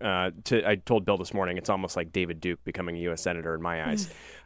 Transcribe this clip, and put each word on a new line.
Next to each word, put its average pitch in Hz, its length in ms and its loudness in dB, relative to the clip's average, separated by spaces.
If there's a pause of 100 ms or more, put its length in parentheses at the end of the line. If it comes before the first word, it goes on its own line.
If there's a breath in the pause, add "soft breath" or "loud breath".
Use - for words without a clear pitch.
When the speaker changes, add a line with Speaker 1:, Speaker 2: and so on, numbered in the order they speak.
Speaker 1:
Uh, 92 280 2 (140)
to, 110 240 4
I 107 60 6
told 101 300 2
Bill 101 120 4
this 87 160 -6
morning, 92 240 0
it's 87 120 -4
almost 95 260 0
like 85 160 -2
David 87 300 -2
Duke 87 240 -2
becoming 85 320 -4
a - 20 -6
U 87 140 -2
S 82 80 -6
senator 82 340 -2
in 80 60 -4
my 82 280 -2
eyes. 202 260 -2
Speaker 2:
<laughs> - 80 -20 (220 loud breath)